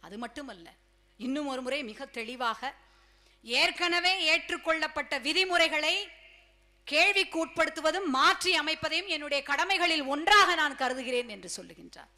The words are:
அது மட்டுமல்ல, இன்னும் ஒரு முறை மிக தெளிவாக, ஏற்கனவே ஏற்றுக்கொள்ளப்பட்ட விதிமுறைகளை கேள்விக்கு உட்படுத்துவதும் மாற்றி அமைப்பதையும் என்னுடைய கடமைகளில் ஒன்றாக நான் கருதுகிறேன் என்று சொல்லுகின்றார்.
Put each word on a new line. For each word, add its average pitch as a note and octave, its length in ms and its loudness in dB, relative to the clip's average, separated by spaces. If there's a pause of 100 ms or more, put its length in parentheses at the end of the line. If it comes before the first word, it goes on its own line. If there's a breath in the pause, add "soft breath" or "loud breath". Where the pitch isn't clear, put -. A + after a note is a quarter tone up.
அது F#3 180 -14
மட்டுமல்ல, A#3 560 -12 (420)
இன்னும் C4+ 300 -4
ஒரு C4 160 -6
முறை C4 220 -4
மிக A3 220 -12
தெளிவாக, A#3+ 680 -6 (680 soft breath)
ஏற்கனவே E4+ 960 2
ஏற்றுக்கொள்ளப்பட்ட D#4 840 -2
விதிமுறைகளை E4 880 2 (760)
கேள்விக்கு E4+ 640 2
உட்படுத்துவதும் D#4+ 600 0
மாற்றி D#4+ 540 4
அமைப்பதையும் D#4 460 -2
என்னுடைய D4 360 -4
கடமைகளில் E4 600 0
ஒன்றாக F4 520 4
நான் D4 220 0
கருதுகிறேன் B3 520 -2
என்று F#3+ 280 -14
சொல்லுகின்றார். F3 600 -18